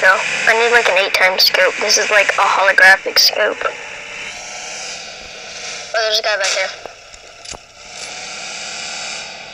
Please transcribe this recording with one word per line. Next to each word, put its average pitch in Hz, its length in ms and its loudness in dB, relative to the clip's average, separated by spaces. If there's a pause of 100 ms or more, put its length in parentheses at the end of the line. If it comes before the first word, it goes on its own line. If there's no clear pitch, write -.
though. 190 180 6 (280)
I 226 120 4
need, 233 120 4
like, 233 180 4
an 185 80 4
eight 196 160 0
times 185 300 4
scope. - 340 4
This 214 200 0
is, 208 120 0
like, 208 220 4
a - 100 0
holographic 190 760 6
scope. - 460 2 (2250)
Oh, 226 60 0
there's 220 180 0
a - 40 -8
guy 214 140 0
back 190 180 -2
there. 190 140 -2 (2750)